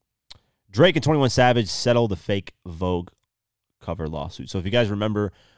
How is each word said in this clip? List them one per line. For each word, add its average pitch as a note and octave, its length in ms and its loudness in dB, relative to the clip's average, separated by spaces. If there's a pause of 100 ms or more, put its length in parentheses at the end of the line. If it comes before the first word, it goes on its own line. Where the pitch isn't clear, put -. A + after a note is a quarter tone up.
(720)
Drake D3+ 260 4
and C3 80 -2
twenty-one C#3+ 260 2
Savage A#2+ 380 4
settle A#2+ 400 2
the F#2+ 80 -4
fake - 380 -6 (120)
Vogue F2+ 440 -4 (720)
cover E2 280 -8
lawsuit. D#2 420 -10
So G2 80 -6
if F2 60 -6
you G2 60 -6
guys A2+ 200 2
remember G#2 420 -2 (260)